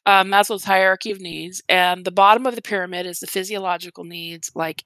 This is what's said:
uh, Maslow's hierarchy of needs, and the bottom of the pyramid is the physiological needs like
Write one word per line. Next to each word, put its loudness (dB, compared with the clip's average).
uh, 6
Maslow's 2
hierarchy 2
of -8
needs, -12
and 2
the -6
bottom 6
of -2
the -10
pyramid -6
is -10
the -14
physiological -6
needs -12
like -6